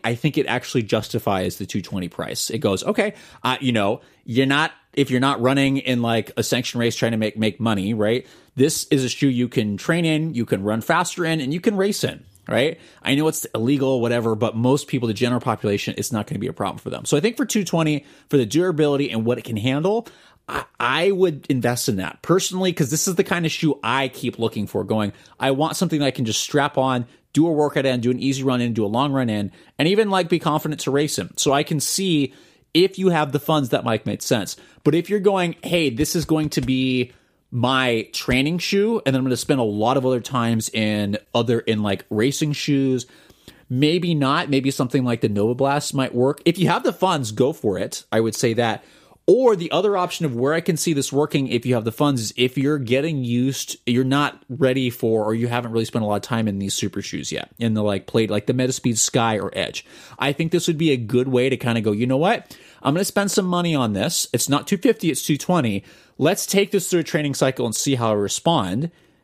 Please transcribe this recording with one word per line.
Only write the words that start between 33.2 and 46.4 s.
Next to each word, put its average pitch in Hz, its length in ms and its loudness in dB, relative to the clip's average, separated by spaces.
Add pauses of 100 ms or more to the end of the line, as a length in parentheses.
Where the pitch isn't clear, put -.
the 143 80 0
funds, 147 300 0
that 123 160 0
might 113 200 0
make 104 160 -4
sense. 107 360 -2 (260)
But 151 120 4
if 175 140 -2
you're 202 120 0
going, 185 420 2
"Hey, 165 260 2
this 123 240 -2
is 165 120 0
going 156 240 0
to 147 120 -2
be 127 520 0 (420)
my 123 560 2
training 139 460 0
shoe, 202 480 0
and 135 80 2
then 131 60 2
I'm 127 60 0
gonna 127 120 0
spend 135 240 0
a - 20 2
lot 107 320 2
of 131 100 0
other 127 140 2
times 117 540 -2
in 104 420 0 (200)
other, 117 260 2
in, 107 220 0
like, 101 260 -2
racing 135 420 0
shoes," 135 540 0 (640)
maybe 160 440 2
not. 147 360 0
Maybe 135 220 2
something 131 340 0
like 120 160 -2
the 113 80 2
Nova 104 260 0
Blast 135 380 0
might 135 200 -2
work. 131 320 0